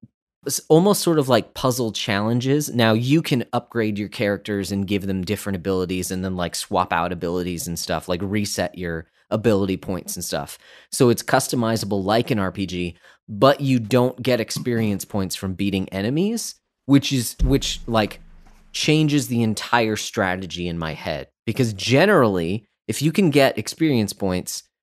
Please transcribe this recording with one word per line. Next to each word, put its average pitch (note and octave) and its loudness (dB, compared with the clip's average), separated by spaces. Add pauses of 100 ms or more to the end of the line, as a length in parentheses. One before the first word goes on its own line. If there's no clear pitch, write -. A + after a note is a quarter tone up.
(460)
s-, - -4
almost F#3+ 6
sort E3 2
of C3+ 2
like A#2+ 2
puzzle A#2+ 0
challenges. A#2+ 0
Now, A2+ 4
you C3 2
can A#2+ -2
upgrade A2 -2
your G#2 -4
characters G2+ -2
and G2 0
give G2 -2
them F#2+ -2
different G2 -4
abilities F#2 -2
and F#2 -4
then, F#2+ -4
like, F2 -4
swap F2+ 0
out F2 0
abilities F2 -4
and E2+ -6
stuff, - -4
like, F2 -2
reset G2+ -4
your E2+ -6 (240)
ability G2+ 2
points - -8
and F2 -10
stuff. D2 -8 (340)
So B2+ 4
it's A2+ 2
customizable A2+ -2
like A2 0
an G#2+ 0
R F#2+ -2
P G2 -4
G, F2 -6 (300)
but C3+ 2
you C3 2
don't B2 2
get B2 2
experience A2 -2
points F#2+ -4
from F#2+ -6
beating F#2+ -2
enemies, D#3 -2 (320)
which C#3 4
is, B2 -2
which, - 0
like, A2 0 (500)
changes D3 2
the A#2 2
entire A2 0
strategy F#2 -4
in E2+ -4
my D#2+ -4
head. D2 -8 (180)
Because A#2 0
generally, A2 2 (200)
if A2 -4
you D#3+ 2
can F#3 4
get C3+ 4
experience A#2 0
points F#2 -4 (200)